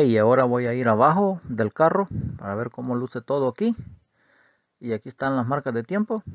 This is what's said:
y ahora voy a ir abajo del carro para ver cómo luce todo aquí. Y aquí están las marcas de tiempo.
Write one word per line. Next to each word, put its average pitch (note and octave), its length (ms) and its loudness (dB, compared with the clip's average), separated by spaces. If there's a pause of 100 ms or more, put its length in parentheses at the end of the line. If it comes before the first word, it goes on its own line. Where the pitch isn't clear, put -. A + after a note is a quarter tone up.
y A#2 140 4
ahora B2 260 6
voy B2 220 0
a A#2+ 80 -2
ir B2 160 0
abajo E3 560 4
del A2 280 -2
carro F3 340 2 (300)
para G2 180 -8
ver A#2+ 140 -6
cómo B2+ 260 -6
luce B2 260 -6
todo C3+ 260 -2
aquí. A3 300 -2 (1040)
Y A#2+ 100 -6
aquí A2 160 -6
están C3+ 300 -4
las A#2+ 100 -2
marcas C#3 260 -4
de A2+ 100 -4
tiempo. G#3+ 380 -4 (140)